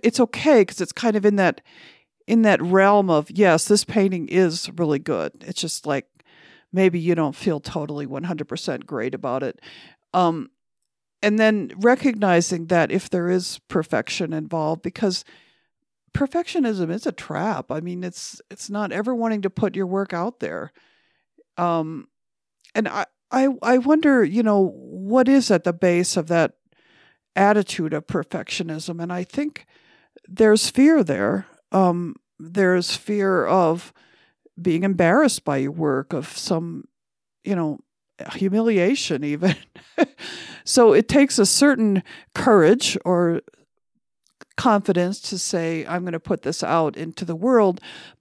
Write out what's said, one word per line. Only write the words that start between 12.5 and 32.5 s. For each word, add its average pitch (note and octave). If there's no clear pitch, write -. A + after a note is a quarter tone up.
that E3+
if -
there F3
is F3+
perfection D#3+
involved, D#3
because F#3
perfectionism C4+
is F#3+
a F#3+
trap. D#3
I D3+
mean, F3+
it's, -
it's -
not G3+
ever A3
wanting A3+
to F#3+
put G#3
your F#3+
work F#3+
out F3+
there. D#2+
Um, E3
and A3
I, -
I, C4+
I B3
wonder, C#4
you F#3+
know, G3+
what F#3+
is C4+
at E3+
the F3
base F3
of D#3+
that E3+
attitude F#3+
of D#3
perfectionism? E3+
And F3
I F3+
think -
there's G#3+
fear C#4+
there. C#3+
Um, F3
there's F3+